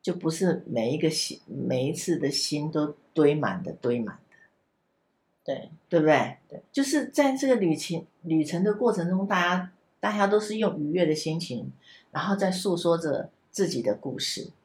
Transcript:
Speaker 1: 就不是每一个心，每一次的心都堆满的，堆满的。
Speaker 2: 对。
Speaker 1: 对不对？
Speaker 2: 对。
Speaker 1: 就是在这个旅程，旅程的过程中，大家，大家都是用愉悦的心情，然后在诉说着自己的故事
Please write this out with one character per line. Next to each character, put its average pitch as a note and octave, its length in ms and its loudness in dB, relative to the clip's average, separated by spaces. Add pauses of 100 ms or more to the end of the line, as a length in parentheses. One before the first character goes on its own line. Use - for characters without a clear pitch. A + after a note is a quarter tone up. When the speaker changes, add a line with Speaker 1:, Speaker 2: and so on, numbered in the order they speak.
Speaker 1:
就 F3 140 -4
不 - 120 -4
是 E3 380 0
每 A#2 240 -2
一 A#2+ 80 -2
个 D#3+ 100 2
心， - 380 -4
每 B2+ 400 -2
一 D#3+ 80 -2
次 E3+ 240 -2
的 C#3 140 0
心 D3+ 400 -4
都 D3+ 240 -2 (180)
堆 D3 220 6
满 G2+ 260 -2
的， D#2+ 120 -8
堆 A#2+ 260 -2
满 G#2 180 -6 (140)
的。 - 60 -20 (1040)
Speaker 2:
对。 - 260 -8 (180)
Speaker 1:
对 E3+ 120 2
不 D#3 80 4
对？ C#3 300 4 (120)
Speaker 2:
对。 - 220 -16
Speaker 1:
就 C#4 120 -2
是 C#4 260 0
在 C4+ 280 2
这 C#4 100 0
个 B3 100 6
旅 E3+ 180 2
程， D#3+ 280 -6 (200)
旅 D#3+ 200 2
程 F3 200 0
的 G#3 100 2
过 A#3 180 2
程 F3 160 0
中， F#3+ 200 0
大 F#3+ 120 2
家， F3+ 320 0 (280)
大 G#3 180 -2
家 G3+ 80 6
都 G#3 140 4
是 G#3+ 180 -4
用 G3 220 0
愉 D3 140 -2
悦 F3+ 120 4
的 D#3 80 2
心 D#3 260 -2
情， C3 320 -8 (380)
然 D3+ 140 -4
后 G3 120 2
在 G3 160 2
诉 F#3 240 0
说 E3+ 220 2
着 D#3 320 -2 (220)
自 F#3+ 160 0
己 A2+ 160 -4
的 G#2 100 0
故 - 240 -6
事 - 320 -8 (140)